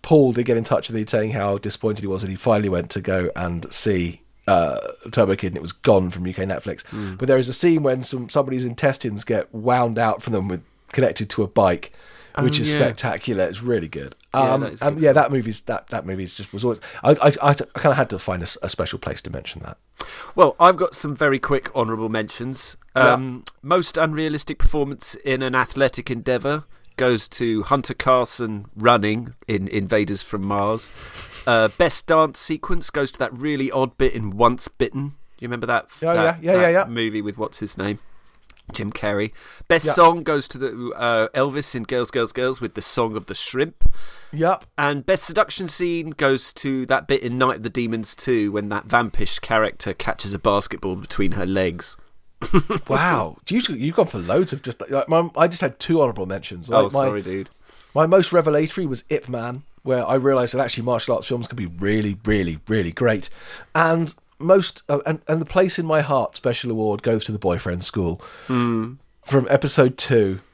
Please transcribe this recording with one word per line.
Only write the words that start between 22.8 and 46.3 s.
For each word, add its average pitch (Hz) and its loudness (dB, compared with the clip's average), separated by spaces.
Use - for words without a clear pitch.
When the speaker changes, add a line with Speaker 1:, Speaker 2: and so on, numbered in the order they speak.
Speaker 1:
Yeah. 127 6
Speaker 2:
Um, 127 -6
most 165 0
unrealistic 156 -2
performance - 2
in 135 0
an 131 0
athletic 127 0
endeavour 131 -2
goes 123 2
to 110 -2
Hunter 135 0
Carson 117 0
running 113 2
in 98 -2
Invaders 101 -2
from 98 -6
Mars. - -6
Uh, 113 4
best - 2
dance 156 2
sequence - 0
goes 139 -2
to - -20
that 127 -4
really 135 -2
odd 131 0
bit 123 2
in 104 -4
Once 120 2
Bitten. 135 -4
Do 143 -12
you 120 -10
remember 120 -6
that, 117 -2
Speaker 1:
Yeah, 165 0
Speaker 2:
that, 165 2
Speaker 1:
yeah, 170 2
yeah, 185 6
Speaker 2:
that 175 6
Speaker 1:
yeah, 180 4
yeah. - -4
Speaker 2:
movie 113 -2
with 101 -6
what's 107 -6
his - -8
name? 104 -4
Jim 107 -8
Carrey. 104 -2
Best 165 4
Speaker 1:
Yeah. 151 2
Speaker 2:
song 170 8
goes 147 -2
to 135 -12
the, 123 -8
uh, 113 2
Elvis 139 -2
in 117 -6
Girls, 123 -4
Girls, 117 -2
Girls 127 -4
with 113 -8
the 101 -8
Song 113 -2
of 98 -8
the 95 -12
Shrimp. - 6
Speaker 1:
Yep. 165 0
Speaker 2:
And 143 0
best 190 2
seduction 190 -2
scene 170 -2
goes 135 0